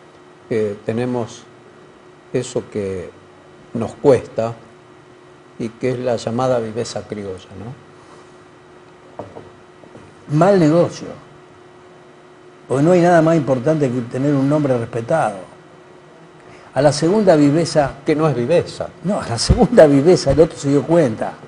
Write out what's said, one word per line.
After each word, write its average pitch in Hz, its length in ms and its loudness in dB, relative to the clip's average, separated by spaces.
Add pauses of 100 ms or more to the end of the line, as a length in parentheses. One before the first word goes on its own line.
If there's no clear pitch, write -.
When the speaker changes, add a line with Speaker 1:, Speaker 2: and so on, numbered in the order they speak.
(500)
Speaker 1:
Eh, 107 340 -2
tenemos 120 600 -6 (880)
eso 120 380 -4
que 95 400 -8 (640)
nos 113 200 -6
cuesta 117 600 0 (1040)
y 117 120 -8
que 127 220 -6
es 120 60 -6
la 123 180 -2
llamada 123 440 -2
viveza 113 480 -8
criolla, 101 400 -12 (100)
¿no? 113 160 -14 (2500)
Speaker 2:
Mal 185 240 4
negocio, 156 480 2 (1600)
porque 135 160 0
no 175 80 4
hay 180 80 6
nada 170 220 4
más 160 140 4
importante 139 540 0
que 127 120 -4
tener 131 320 -2
un 135 140 0
nombre 143 300 0
respetado. 117 600 -4 (1400)
A 131 80 0
la 143 100 4
segunda 185 420 2
viveza 147 600 2 (100)
Speaker 1:
Que 160 100 0
no 156 140 0
es 131 80 -2
viveza. 143 520 -2 (140)
Speaker 2:
No, 180 180 -4
a - 60 -10
la 110 120 -6
segunda 214 480 4
viveza 143 460 4
el 143 80 2
otro - 160 2
se 143 120 -6
dio 139 140 2
cuenta 131 500 0 (160)